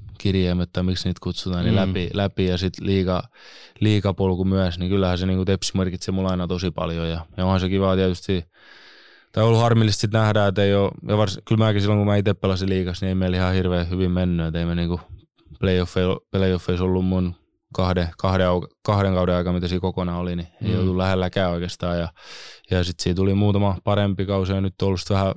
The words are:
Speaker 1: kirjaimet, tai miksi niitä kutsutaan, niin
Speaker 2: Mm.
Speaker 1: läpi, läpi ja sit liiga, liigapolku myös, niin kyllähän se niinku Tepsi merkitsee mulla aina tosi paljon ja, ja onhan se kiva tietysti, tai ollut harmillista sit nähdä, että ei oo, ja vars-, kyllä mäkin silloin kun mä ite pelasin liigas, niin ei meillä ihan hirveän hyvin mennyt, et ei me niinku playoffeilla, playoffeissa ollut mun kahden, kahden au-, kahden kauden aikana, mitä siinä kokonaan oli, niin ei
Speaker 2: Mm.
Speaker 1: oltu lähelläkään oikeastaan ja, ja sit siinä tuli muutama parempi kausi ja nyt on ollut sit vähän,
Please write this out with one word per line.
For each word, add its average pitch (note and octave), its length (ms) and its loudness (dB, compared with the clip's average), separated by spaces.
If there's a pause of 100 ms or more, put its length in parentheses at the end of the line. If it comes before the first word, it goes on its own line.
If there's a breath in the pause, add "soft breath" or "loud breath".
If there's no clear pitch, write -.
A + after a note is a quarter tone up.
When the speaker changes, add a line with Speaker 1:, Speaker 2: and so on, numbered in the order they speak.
(180)
Speaker 1:
kirjaimet, F2+ 540 0
tai F2+ 100 0
miksi F#2 260 -2
niitä F2 140 -4
kutsutaan, F2+ 420 -4
niin A2+ 100 2
Speaker 2:
Mm. G#2 60 4
Speaker 1:
läpi, F#2 340 -2
läpi G2 320 0
ja F2+ 120 0
sit F#2 220 -4
liiga, F#2 420 0 (580 loud breath)
liigapolku G2 640 2
myös, F#2+ 340 0
niin F2+ 120 -4
kyllähän F#2 280 2
se F#2 80 -2
niinku F#2 180 0
Tepsi F#2+ 320 -2
merkitsee F#2 360 -2
mulla F#2+ 180 -2
aina F2+ 160 -2
tosi F2+ 240 -4
paljon E2 380 -4
ja, E2 180 -6 (100)
ja F2+ 80 -2
onhan F#2 160 2
se F#2 80 -2
kiva F#2+ 280 2
tietysti, F#2 480 -2 (880 loud breath)
tai A2 120 2
ollut A2+ 160 6
harmillista A2+ 400 4
sit G#2 120 0
nähdä, G#2+ 340 4
että G2 180 2
ei G2+ 100 4
oo, G2 160 2 (180)
ja G#2+ 80 2
vars-, G#2 280 0
kyllä A2 200 2
mäkin G#2 160 2
silloin G#2 200 2
kun G2+ 60 2
mä G#2 100 2
ite G2+ 180 2
pelasin F#2+ 340 -2
liigas, F#2 320 -2
niin F#2+ 80 -2
ei F#2 60 0
meillä F#2 220 0
ihan F#2 180 2
hirveän F2+ 360 0
hyvin F#2 200 0
mennyt, F2 360 0
et D#2+ 80 -4
ei E2+ 120 -2
me E2+ 80 -2
niinku E2+ 260 -2 (600)
playoffeilla, F#2 600 0 (100)
playoffeissa F#2 540 0
ollut F#2 200 0
mun F2+ 300 0 (400)
kahden, F2+ 340 0 (100)
kahden F#2 280 2
au-, F2+ 360 -2
kahden G2 320 2
kauden F2+ 200 2
aikana, F2+ 200 0
mitä F2 140 -2
siinä F2+ 120 -2
kokonaan F2+ 400 -4
oli, F2 160 -6
niin F2 120 -10 (140)
ei A2 100 -2
Speaker 2:
Mm. F2+ 80 0
Speaker 1:
oltu F#2 180 0
lähelläkään F#2 520 0
oikeastaan F2 480 -4
ja, E2+ 100 -4 (640 loud breath)
ja F#2 140 2
sit F2 160 -6
siinä F2+ 160 0
tuli F#2+ 180 2
muutama G2+ 500 2
parempi G2+ 420 0
kausi F#2+ 260 -2
ja F#2+ 80 0
nyt F#2+ 220 -4
on G2+ 40 2
ollut F#2 140 0
sit - 100 -8
vähän, G2 260 0